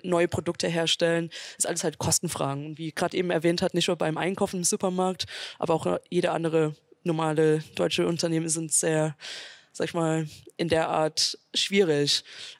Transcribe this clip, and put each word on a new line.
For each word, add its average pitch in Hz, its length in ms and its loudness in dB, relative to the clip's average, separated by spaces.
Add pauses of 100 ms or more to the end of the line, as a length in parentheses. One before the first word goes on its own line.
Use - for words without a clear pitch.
neue 175 260 2
Produkte 175 400 -2
herstellen? 165 600 2
Das - 300 -14
ist - 80 0
alles 165 160 -4
halt 160 140 -2
Kostenfragen. 147 680 -2
Und 156 120 -10
wie 160 140 -6
gerade - 260 -2
eben 180 120 0
erwähnt 170 320 2
hat, 185 120 0
nicht 170 140 0
nur 175 100 0
beim 160 200 0
Einkaufen 190 400 -2
im 175 60 -4
Supermarkt, 185 640 0 (340)
aber 165 140 2
auch 175 260 0 (100)
jede 175 220 2
andere 160 440 2 (280)
normale 156 580 2 (140)
deutsche 175 320 0
Unternehmen 165 420 0
sind 160 240 -2
sehr, 156 420 2 (560)
sag - 140 -4
ich - 80 -8
mal, 160 340 0 (300)
in 170 120 -2
der 160 200 2
Art 156 480 0 (160)
schwierig, 156 720 2 (360)